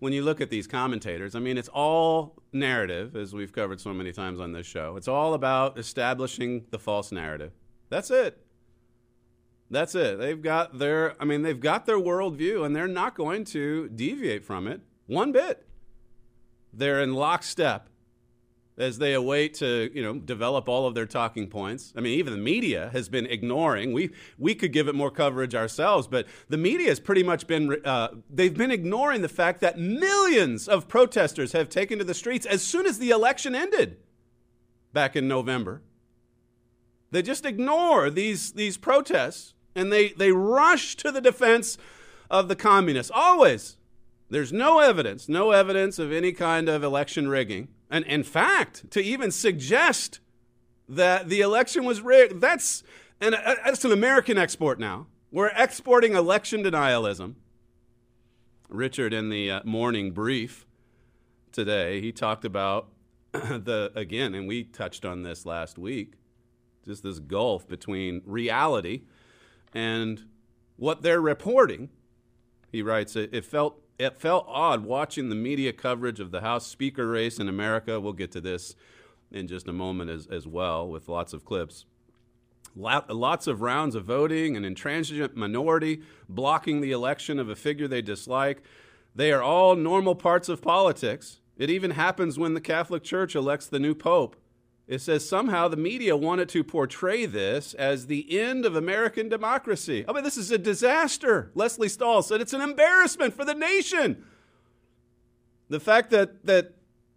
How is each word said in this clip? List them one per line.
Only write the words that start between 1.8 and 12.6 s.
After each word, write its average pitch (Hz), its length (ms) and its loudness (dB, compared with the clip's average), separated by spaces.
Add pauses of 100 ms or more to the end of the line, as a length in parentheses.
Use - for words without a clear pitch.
narrative, 117 640 -4
as 104 180 -10
we've 101 200 -12
covered 95 280 -6
so 101 140 -10
many 92 160 -8
times 92 300 -10
on 87 100 -10
this 85 160 -12
show. 82 300 -10
It's 92 100 -14
all 151 280 0
about 131 440 0
establishing 123 920 -4
the 104 100 -8
false 104 320 -4
narrative. 78 400 -10 (380)
That's 185 200 -6
it. 254 340 0 (1300)
That's 151 240 -4
it. 120 240 0
They've 151 240 -6
got 156 380 -2
their, 156 420 0
I - 40 -2
mean, 147 160 -2
they've 151 180 -4
got 160 260 -2
their 214 140 0
worldview, 175 680 -2